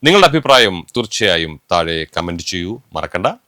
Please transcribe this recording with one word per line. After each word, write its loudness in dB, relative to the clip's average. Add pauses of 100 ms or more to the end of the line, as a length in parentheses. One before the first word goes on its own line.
നിങ്ങളുടെ 6
അഭിപ്രായം 2 (100)
തീർച്ചയായും -2 (100)
താഴെ -2 (120)
കമന്റ് -6
ചെയ്യൂ, -8 (120)
മറക്കണ്ട. -4 (200)